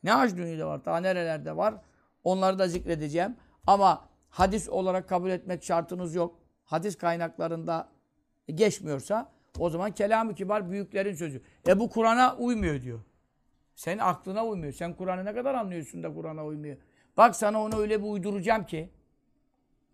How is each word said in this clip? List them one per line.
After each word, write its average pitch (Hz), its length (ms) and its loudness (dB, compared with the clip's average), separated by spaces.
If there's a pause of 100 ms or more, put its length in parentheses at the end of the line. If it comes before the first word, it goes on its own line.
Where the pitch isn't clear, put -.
Ne 190 120 4
Acduni'de 175 500 0
var? 151 200 -6
Daha 165 160 0
nerelerde 165 560 -2
var? 208 180 2 (500)
Onları 190 340 2
da 190 100 4
zikredeceğim. 170 680 -2 (300)
Ama 196 420 6 (220)
hadis 190 380 2
olarak 185 400 0
kabul 180 220 0
etmek 180 340 -6
şartınız 175 500 -2
yok. 170 240 -2 (260)
Hadis 170 340 -4
kaynaklarında 165 920 -2 (600)
geçmiyorsa 185 840 0 (260)
o 170 120 0
zaman 180 220 -4
kelam-ı 220 420 2
kibar 190 360 -4
büyüklerin 196 440 -4
sözü. 147 280 -8 (240)
"E 190 140 8
bu 226 100 0
Kur'an'a 233 460 6
uymuyor." 208 460 0
diyor. 117 180 -10 (760)
Senin 180 240 -6
aklına 196 480 -2
uymuyor. 170 260 -4
Sen 170 220 -6
Kur'an'ı 185 300 -4
ne 208 100 -4
kadar 254 200 -2
anlıyorsun 175 480 -6
da 160 120 -6
Kur'an'a 156 300 -8
uymuyor? 151 320 -10 (400)
Bak 220 200 8
sana 214 260 0
onu 214 160 -4
öyle 214 240 0
bir 208 60 -6
uyduracağım 202 580 -2
ki 160 240 -10 (1040)